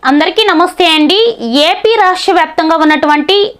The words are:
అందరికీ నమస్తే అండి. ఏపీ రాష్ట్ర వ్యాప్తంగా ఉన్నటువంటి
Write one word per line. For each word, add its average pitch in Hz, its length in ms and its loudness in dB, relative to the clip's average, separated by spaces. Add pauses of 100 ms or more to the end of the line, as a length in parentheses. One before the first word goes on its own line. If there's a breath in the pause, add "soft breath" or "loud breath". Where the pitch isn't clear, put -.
అందరికీ 320 400 0
నమస్తే 349 360 0 (100)
అండి. 311 240 2 (480)
ఏపీ 381 240 0 (100)
రాష్ట్ర 370 360 0
వ్యాప్తంగా 320 480 -2
ఉన్నటువంటి 302 520 0 (220)